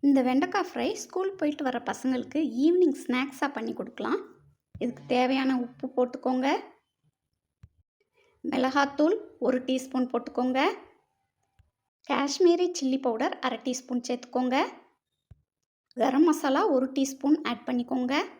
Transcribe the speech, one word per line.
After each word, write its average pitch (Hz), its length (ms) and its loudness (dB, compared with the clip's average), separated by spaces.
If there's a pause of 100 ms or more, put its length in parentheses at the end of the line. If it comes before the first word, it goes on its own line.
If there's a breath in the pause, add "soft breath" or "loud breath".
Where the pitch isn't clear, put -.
இந்த 277 200 6
வெண்டைக்காய் 320 460 0
ஃப்ரை 247 180 -4 (140)
ஸ்கூல் 381 380 -6
போயிட்டு 302 260 -2
வர 254 140 -2 (100)
பசங்களுக்கு 262 520 -4 (240)
ஈவினிங் 339 360 6
ஸ்நாக்ஸா 269 460 -2 (100)
பண்ணி 226 160 -6
கொடுக்கலாம். 226 480 -6 (540)
இதுக்கு - 320 -6
தேவையான 262 580 2
உப்பு - 240 -10
போட்டுக்கோங்க. 254 580 0 (2000)
மிளகாத்தூள் 285 720 2 (300)
ஒரு 254 200 2
டீஸ்பூன் 254 460 -2
போட்டுக்கோங்க. 254 480 -2 (1500)
காஷ்மீரி 339 600 4 (100)
சில்லி 262 220 0
பவுடர் 240 380 -2
அரை 240 280 -4
டீஸ்பூன் 247 400 -4
சேர்த்துக்கோங்க. 247 500 -2 (1400)
கரம் 262 320 4
மசாலா 302 340 2 (140)
ஒரு 254 200 2
டீஸ்பூன் 285 420 0 (120)
ஆட் 240 180 -6
பண்ணிக்கோங்க. 254 460 -2 (260)